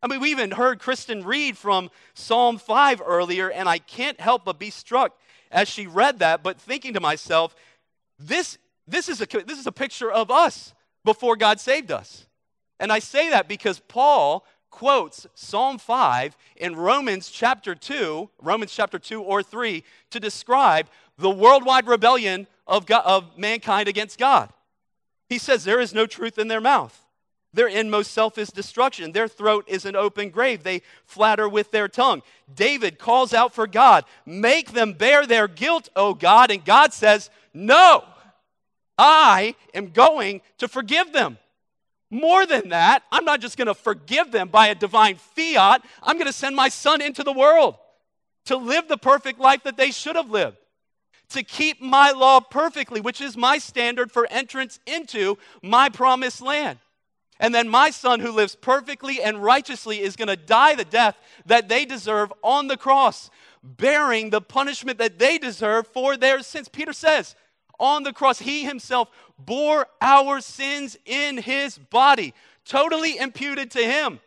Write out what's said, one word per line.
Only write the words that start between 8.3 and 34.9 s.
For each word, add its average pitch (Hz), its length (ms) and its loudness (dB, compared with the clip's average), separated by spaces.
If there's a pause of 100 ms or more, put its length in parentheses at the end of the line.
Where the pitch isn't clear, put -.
this 302 220 -8
is 240 120 -8
a, 208 60 -8
this 240 320 -10
is 254 80 -12
a - 40 -10
picture 247 400 -8
of 220 200 -2
us 311 420 0 (320)
before 226 300 0
God 214 240 0
saved 262 320 -4
us. - 340 -12 (540)
And 208 120 -4
I 214 60 0
say 294 320 -2
that 226 180 0
because 196 340 -6
Paul 226 600 0 (280)
quotes 233 640 -4
Psalm 254 420 -6
five 147 580 -2 (200)
in 175 200 -10
Romans 196 540 -2
chapter 226 460 -4
two, 190 520 -8 (140)
Romans 196 300 -4
chapter 202 260 -6
two 220 240 -12
or 196 220 -4
three, 214 400 -8 (260)
to 233 100 -12
describe 208 680 0 (320)
the 180 100 0
worldwide 254 560 4
rebellion 220 600 0 (180)
of 185 220 -2
God, 220 180 2
of 180 320 0
mankind 208 500 -2
against 202 300 -8
God. 233 320 2 (800)
He 247 80 -8
says, 233 260 -2
"There 208 160 0
is 233 140 -4
no 220 140 0
truth 226 320 -10
in 214 80 -2
their 220 120 -4
mouth. 220 380 0 (560)
Their 226 140 2
inmost 214 440 -2
self 220 260 -2
is 208 120 -8
destruction. 202 640 -6
Their 214 160 -2
throat 214 400 -2
is 190 180 -8
an 196 80 -10
open 202 360 -4
grave. 214 340 -4
They 185 180 -6 (240)
flatter 214 420 0
with 208 240 -4
their 208 180 -2
tongue." 233 320 0 (320)
David 208 440 -2
calls 240 360 0
out 233 200 2
for 220 140 -4
God, 208 380 6 (200)
"Make 226 460 -2
them 220 220 -2